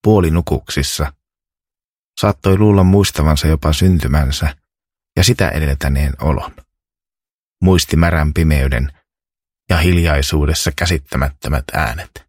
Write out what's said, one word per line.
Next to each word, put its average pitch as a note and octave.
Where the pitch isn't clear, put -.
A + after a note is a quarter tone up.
puolinukuksissa, D#2+
saattoi G2
luulla G2+
muistavansa D#2+
jopa D#2
syntymänsä D2
ja F2
sitä G2+
edeltäneen C#2
olon. -
Muisti F#2
märän D#2+
pimeyden C#2
ja F2
hiljaisuudessa D#2
käsittämättömät D2
äänet. -